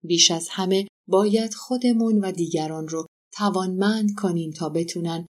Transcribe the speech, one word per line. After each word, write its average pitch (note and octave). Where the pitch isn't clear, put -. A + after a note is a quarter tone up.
بیش E3+
از E3
همه F#3+
باید G#3
خودمون A3+
و F#3+
دیگران D#3+
رو D#3+
توانمند G3+
کنیم E3+
تا D#3
بتونن E3+